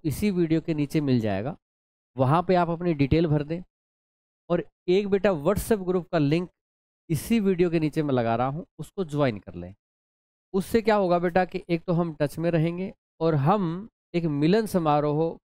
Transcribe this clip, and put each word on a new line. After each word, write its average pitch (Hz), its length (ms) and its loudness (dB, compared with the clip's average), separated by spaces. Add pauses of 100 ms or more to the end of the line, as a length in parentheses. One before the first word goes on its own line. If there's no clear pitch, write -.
इसी 170 260 -2
वीडियो 165 300 2
के 160 140 -4
नीचे 151 260 -2
मिल 131 200 2
जाएगा, 107 360 -4 (600)
वहाँ 135 260 2
पे 185 120 2
आप 175 160 2
अपनी 170 240 -2
डिटेल 151 320 2
भर 147 160 0
दें, 165 200 -8 (880)
और 170 140 0 (240)
एक 196 200 2
बेटा 196 220 2
WhatsApp 185 560 0
ग्रुप 180 260 -2
का 170 60 2
लिंक 160 300 0 (640)
इसी 226 300 0
वीडियो 185 300 2
के 165 100 0
नीचे 156 220 0
मैं 147 120 0
लगा 113 220 2
रहा 123 100 0
हूँ, 147 200 -6 (120)
उसको 180 260 -8
ज्वाइन 143 340 -2
कर - 160 -18
लें। 87 200 -12 (800)
उससे 196 280 0
क्या 214 140 2
होगा 180 220 2
बेटा 180 260 2
कि - 240 -8
एक 170 160 -2
तो 185 80 -2
हम 165 280 -2
टच 151 180 -4
में 165 120 -2
रहेंगे 170 420 -2 (280)
और 160 140 2
हम 175 540 0 (260)
एक 170 100 -2
मिलन 165 420 2
समारोह 151 720 0 (120)